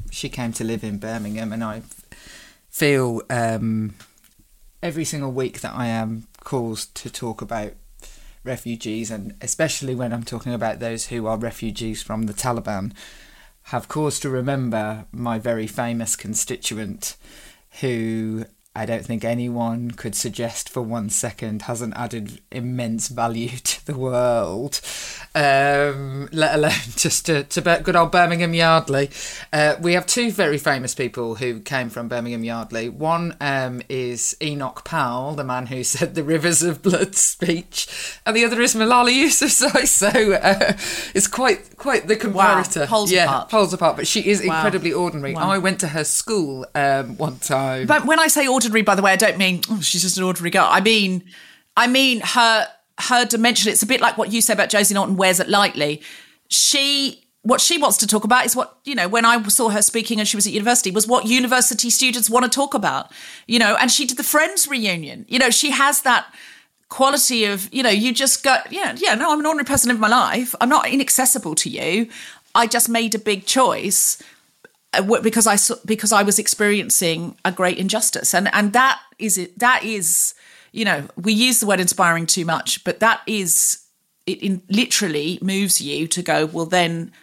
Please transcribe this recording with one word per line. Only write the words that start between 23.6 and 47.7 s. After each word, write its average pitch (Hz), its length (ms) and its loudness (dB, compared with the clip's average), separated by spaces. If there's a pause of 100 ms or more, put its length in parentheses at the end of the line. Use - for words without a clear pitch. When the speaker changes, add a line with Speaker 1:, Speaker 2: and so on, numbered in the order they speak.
Speaker 1:
to - 220 -6
the 143 120 -6
world, 123 840 -2 (540)
um, 139 960 2
let 156 240 0
alone 151 160 2 (140)
<laughs> 117 120 -12
just - 300 -2
to, 151 180 0
to - 160 -4
Bur-, 170 200 2
good 175 160 0
old 170 160 4
Birmingham 170 420 2
Yardley. 160 560 4 (420)
Uh, 151 280 4
we 170 140 2
have 175 120 0
two 240 240 0
very 160 280 0
famous 131 360 -2
people 117 420 -4
who 120 220 -4
came 123 320 -4
from 117 160 -10
Birmingham 120 380 -6
Yardley. 117 440 -6
One, 160 520 -4
um, 131 480 -4
is 123 520 -6
Enoch 143 440 -6
Powell, 135 500 -4
the 147 80 -6
man 127 240 -6
who 127 180 -8
<laughs> - 100 -2
said 151 200 -2
the 165 80 -2
Rivers 160 400 2
of 170 180 -2
Blood 190 360 0
speech, - 1080 -4
and 220 120 0
the 233 80 4
other 233 160 0
is 240 160 2
Malala 240 340 4
Yousafzai. 277 800 2
<laughs> - 100 2
So, - 100 4 (260)
uh, 196 400 2 (400)
it's 196 120 2
quite, - 500 -2
quite 269 300 -2
the 214 80 2 (160)
Speaker 2:
Wow, 190 320 4
Speaker 1:
comparator. 160 240 -2
Speaker 2:
poles 214 240 2
Speaker 1:
Yeah, 180 140 4
Speaker 2:
apart. 135 240 0
Speaker 1:
poles 202 240 2
apart, 165 240 2
but 143 100 -4
she - 220 0
is 202 160 4
Speaker 2:
Wow. 165 100 0
Speaker 1:
incredibly 160 380 0
ordinary. 165 420 -2
Speaker 2:
Wow. 165 160 0
Speaker 1:
I 196 80 2
went 185 220 0
to 170 80 -4
her 151 160 -4
school, 147 600 -2 (120)
um, 135 400 0
one 139 220 -6
time. 131 500 -2